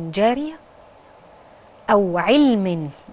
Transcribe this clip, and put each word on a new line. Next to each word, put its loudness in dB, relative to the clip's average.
جارية، 0
أو 2
علم 2